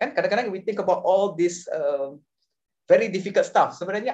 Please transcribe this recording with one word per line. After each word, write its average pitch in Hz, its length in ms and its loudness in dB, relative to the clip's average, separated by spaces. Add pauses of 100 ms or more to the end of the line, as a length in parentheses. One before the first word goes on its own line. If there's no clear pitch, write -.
Kan, 285 100 -2
kadang-kadang 208 400 0
we 190 80 -6
think 208 240 -4
about 180 240 0
all 185 320 2
this, 175 320 0
uh, 143 480 -4 (720)
very 214 160 6
difficult 185 400 -2
stuff. 156 320 2
Sebenarnya 214 340 -6